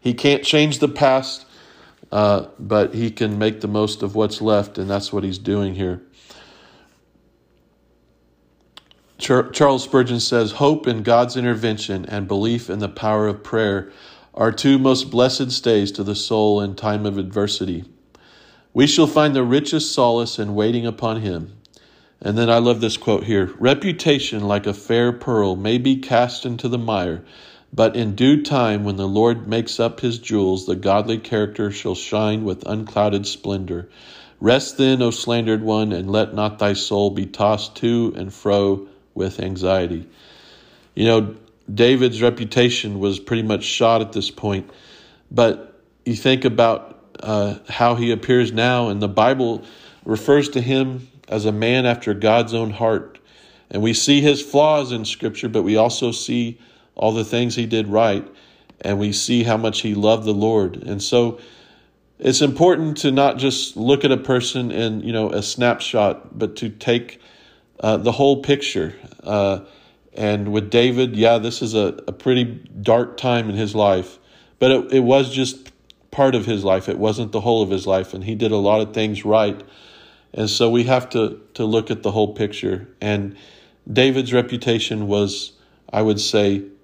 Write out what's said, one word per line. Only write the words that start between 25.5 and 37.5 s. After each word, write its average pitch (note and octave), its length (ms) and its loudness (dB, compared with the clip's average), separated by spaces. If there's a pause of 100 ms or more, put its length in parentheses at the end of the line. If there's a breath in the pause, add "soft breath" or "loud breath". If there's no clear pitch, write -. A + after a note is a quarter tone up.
may G#2+ 240 0
be C3+ 160 2
cast B2 500 0
into A#2+ 220 -6
the B2 100 -2
mire, F#2+ 460 -4 (500 loud breath)
but A2+ 220 2
in A2 180 -2
due C#3 300 4
time, A2+ 400 0
when G2+ 140 -2
the G2 100 -2
Lord A2 400 2
makes A2+ 320 -4
up A2+ 220 -2
his A#2 180 -4
jewels, F#2+ 480 -2
the F#2 80 -2
godly G#2 420 0
character G#2 540 -4
shall F#2+ 240 -6
shine G#2+ 480 -2
with F#2+ 240 -6
unclouded G#2 580 -2
splendor. F2+ 640 -8 (500 loud breath)
Rest B2+ 380 2
then, C3 240 4
O A#2+ 80 2
slandered A2 540 -2
one, A2 280 0
and F#2+ 200 -4
let A2 240 0
not G#2 240 -2
thy G#2 140 0
soul G2+ 360 -2
be G2 160 -4
tossed G#2+ 520 -2